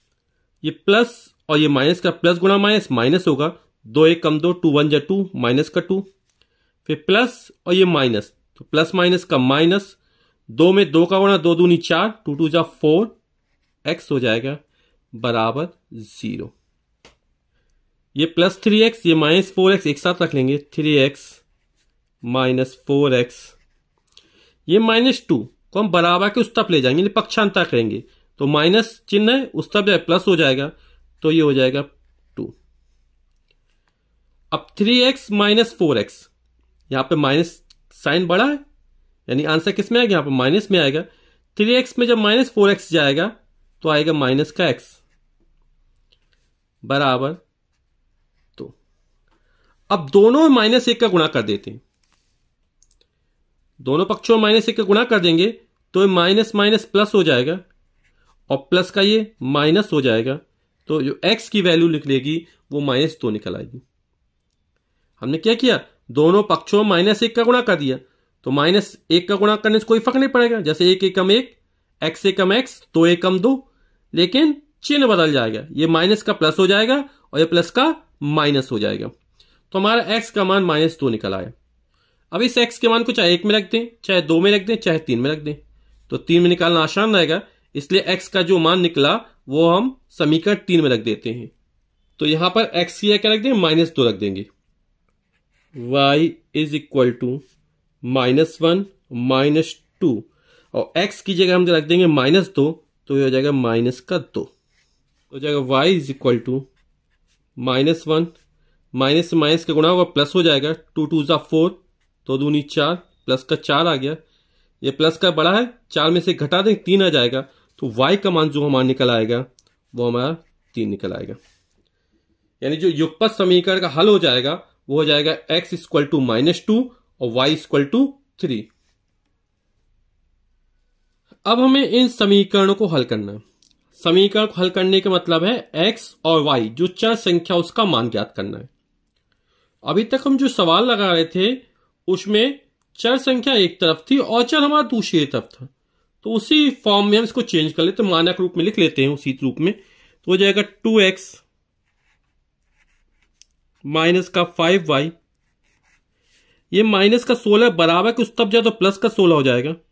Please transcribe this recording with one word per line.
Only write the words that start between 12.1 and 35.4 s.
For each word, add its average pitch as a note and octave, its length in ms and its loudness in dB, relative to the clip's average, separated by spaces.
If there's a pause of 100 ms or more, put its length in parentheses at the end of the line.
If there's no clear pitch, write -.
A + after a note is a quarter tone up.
टू D3 100 -6
टू D#3+ 140 0
जा E3 120 0
फ़ोर, E3 560 0 (680)
एक्स E3 260 -6
हो C#3 80 0
जाएगा A#2+ 380 -2 (560)
बराबर A#2 540 -4 (260)
ज़ीरो। - 600 -12 (1600)
ये C#3+ 120 -2
प्लस F3+ 360 -2
थ्री G#3+ 180 4
एक्स, A3+ 240 -2
ये E3+ 100 4
माइनस D#3+ 380 2
फ़ोर F#3+ 200 4
एक्स F#3+ 140 -2
एक D3 120 -4
साथ F3+ 220 -2
रख E3 140 -4
लेंगे, C3+ 220 0 (160)
थ्री D3+ 240 0
एक्स C#3 260 0 (1000)
माइनस B2+ 540 -2 (100)
फ़ोर C#3+ 280 2
एक्स, B2 280 -4 (1200)
ये F3+ 140 4
माइनस A3+ 460 2
टू D#3 100 2 (360)
को F#3 60 -2
हम G#3+ 100 0
बराबर F3 400 2
के G#3 120 -4
उस A3 140 -4
तरफ G#3+ 160 0
ले D#3 100 2
जाएंगे, B2+ 200 2
यानी G3+ 100 2
पक्षांतर G3+ 540 -2
करेंगे, A2+ 380 -2 (360)
तो C#3+ 80 -2
माइनस E3+ 600 0
चिन्ह G#3+ 220 2
है C4 140 0
उस - 260 -10
तरफ G#3 140 0
जो G#3 60 2
है F3+ 80 4
प्लस F3 280 -2
हो F#3+ 80 4
जाएगा, C#3+ 360 0 (520)
तो D#3 80 2
ये D#3+ 100 2
हो D3 120 4
जाएगा C3 280 0 (560)
टू। - 160 -12 (2000)
अब D#3 140 -8 (120)
थ्री A3 240 2
एक्स C4 320 -2
माइनस G#3 400 2